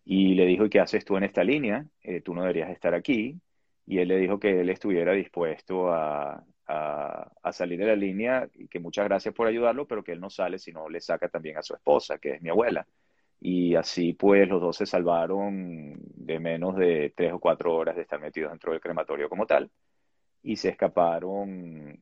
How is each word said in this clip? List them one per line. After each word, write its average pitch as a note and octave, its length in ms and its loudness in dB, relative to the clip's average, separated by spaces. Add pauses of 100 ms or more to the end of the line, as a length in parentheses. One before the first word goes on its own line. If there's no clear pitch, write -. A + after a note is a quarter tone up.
y F#2+ 300 6
le F2+ 120 8
dijo, F2+ 180 4
"¿Y G#2 60 2
qué G2+ 100 6
haces F#2+ 240 0
tú G2 120 0
en F#2+ 60 0
esta F#2+ 220 0
línea? C3+ 420 0 (160)
Eh, F2 180 -8
tú F2+ 140 -8
no F2 60 -4
deberías F2 300 -2
estar F2 240 0
aquí." B2 440 0 (480)
Y F#2 120 0
él F2+ 100 2
le F#2 80 4
dijo F#2+ 240 2
que F#2+ 200 4
él F2+ 100 2
estuviera F#2 420 2
dispuesto F2+ 800 -2
a, D2+ 520 -4 (220)
a, D2+ 720 -6
a F2 120 -4
salir F2 260 -4
de G2+ 80 0
la A2 100 4
línea G2+ 580 -2
y - 120 -20
que F2 140 -8
muchas E2+ 240 -4
gracias G2 280 0
por A#2 140 0
ayudarlo, A#2 400 0
pero G#2+ 160 -6
que F2 100 -10
él E2+ 80 -10
no G2 100 -10
sale F#2 280 -4
si E2+ 140 -18
no D#2+ 160 -12
le E2+ 120 -8
saca E2+ 280 -2
también D#2 300 -8
a D2+ 40 -4
su - 120 -10
esposa, D2 440 0
que C#2+ 140 -6
es D#2 100 -10
mi E2 80 -6
abuela. G2 340 2 (560)
Y F2+ 360 2
así, E2+ 380 0
pues, G2 340 6
los F#2 120 2
dos E2+ 160 -2
se G2+ 100 -4
salvaron F2 1120 -2
de D#2+ 440 -8
menos E2 340 -2
de E2+ 400 2
tres E2+ 180 0
o F2+ 60 -6
cuatro E2+ 380 2
horas E2 180 0
de F2 80 -6
estar D2+ 180 -8
metidos D2+ 300 -6
dentro E2 220 -6
del D#2+ 80 -4
crematorio D#2 480 -4
como F2+ 180 -4
tal. - 240 2 (720)
Y G#2+ 140 -4
se F#2 140 -2
escaparon F2 1300 -2